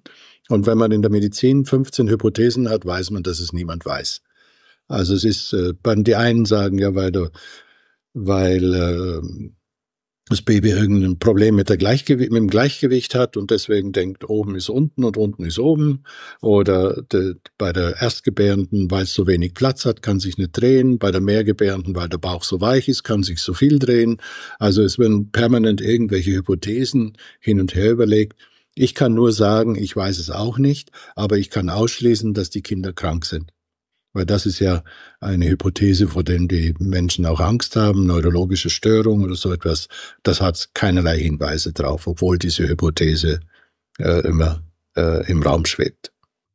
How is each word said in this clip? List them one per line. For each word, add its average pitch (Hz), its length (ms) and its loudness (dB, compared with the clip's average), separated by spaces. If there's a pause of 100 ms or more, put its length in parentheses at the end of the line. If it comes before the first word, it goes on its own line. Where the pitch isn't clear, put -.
(480)
Und 104 180 2
wenn 113 120 6
man 113 140 4
in 104 100 2
der 107 80 4
Medizin 104 540 2
fünfzehn 135 440 0
Hypothesen 113 640 2
hat, 107 160 -2
weiß 90 240 -4
man, 95 140 -6
dass 87 160 -6
es 82 120 -8
niemand 85 320 -6
weiß. - 380 -8 (640)
Also 95 280 0
es 95 100 0
ist, 104 300 -2
äh, 90 280 -2
bei, 113 140 2
die 107 180 4
einen 117 300 2
sagen 101 340 0
ja, 98 160 0
weil 95 160 0
der, 87 200 -2 (840)
weil, 92 600 0
äh, 87 760 -4 (800)
das 104 140 -2
Baby 107 280 2
irgendein 98 480 2
Problem 107 380 4
mit 98 140 2
der 101 60 4
Gleichgewi-, 120 540 0
mit 117 60 2
dem 110 100 2
Gleichgewicht 127 680 0
hat 123 200 0
und 101 140 -4
deswegen 101 400 0
denkt, 95 400 -4
oben 107 240 -2
ist 90 140 -8
unten 135 340 -2
und 107 140 0
unten 104 280 -2
ist 82 140 -6
oben. 147 460 2 (360)
Oder 98 600 2
de-, 92 320 -2 (240)
bei 92 140 -2
der 87 280 -2
Erstgebärenden, 101 920 0
weil 98 120 0
es - 100 -6
so 95 120 0
wenig 87 280 2
Platz 131 320 -2
hat, 113 160 -4
kann 101 180 0
sich 92 180 -8
nicht 90 140 -4
drehen. 127 480 2
Bei 101 100 0
der 92 100 0
Mehrgebärenden, 98 760 0
weil 87 120 -4
der 87 100 -6
Bauch 90 260 -6
so 92 160 -4
weich 123 260 0
ist, 131 160 -2
kann 104 220 -2
sich 92 160 -6
so 90 140 -6
viel 143 260 4
drehen. 117 380 2 (420)
Also 104 240 4
es - 160 0
werden 107 320 2
permanent 113 480 2
irgendwelche 104 500 0
Hypothesen 107 840 -2 (240)
hin 104 200 2
und 92 140 -2
her 101 160 2
überlegt. 107 480 0 (380)
Ich 131 180 0
kann 120 200 2
nur 117 180 4
sagen, 107 420 2
ich 101 220 -6
weiß 98 240 -4
es 80 100 -10
auch 110 280 -6
nicht, 139 340 0 (240)
aber 104 220 0
ich 101 120 -4
kann 92 180 -2
ausschließen, 110 680 0
dass 98 160 -4
die 101 120 -8
Kinder 95 300 -6
krank 82 320 -4
sind. 80 280 -8 (600)
Weil 95 140 -2
das 98 180 0
ist 95 140 -2
ja 90 240 0 (380)
eine 90 280 0
Hypothese, 95 600 2
vor 82 160 -2
der 87 160 0
die 85 400 0
Menschen 90 460 -2
auch 82 120 0
Angst 107 380 0
haben, 101 300 2
neurologische 87 600 0
Störung 110 540 2
oder 90 140 -2
so 90 160 -4
etwas. 82 340 -4 (380)
Das 90 160 2
hat 90 340 -2
keinerlei 90 460 2
Hinweise 76 520 -4
drauf, 76 360 -4
obwohl 90 280 0
diese 85 300 -2
Hypothese, 80 720 0 (600)
äh, 85 260 0
immer, 80 380 0 (320)
äh, 82 340 0
im 80 140 0
Raum 85 200 2
schwebt. - 460 -6 (440)